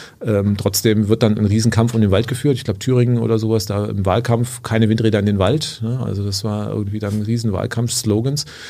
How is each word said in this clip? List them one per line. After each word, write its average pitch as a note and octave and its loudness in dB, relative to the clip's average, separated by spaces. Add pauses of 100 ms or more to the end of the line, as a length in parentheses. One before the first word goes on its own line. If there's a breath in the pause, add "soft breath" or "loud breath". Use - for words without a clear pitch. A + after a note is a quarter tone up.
(260 loud breath)
Ähm, G2+ 2
trotzdem G#2 2
wird A2 2
dann G#2+ 4
ein G#2 2
Riesenkampf A2+ 2
um A2+ 2
den G#2 4
Wald G2 2
geführt. C3+ 0
Ich B2+ -6
glaub, F#2+ -4
Thüringen B2 2
oder A2+ 0
sowas, A2 0
da G2+ -2
im G2+ -2
Wahlkampf A#2 0
keine A2+ 2
Windräder G#2+ 2
in G2+ 0
den G2+ 0
Wald, B2+ 0
ne? A#2+ -4
Also G#2 -4
das G2+ -6
war G#2 -4
irgendwie G#2 -4
dann G#2+ -2
ein - -2
Riesenwahlkampf-Slogans. A2+ -2 (240 loud breath)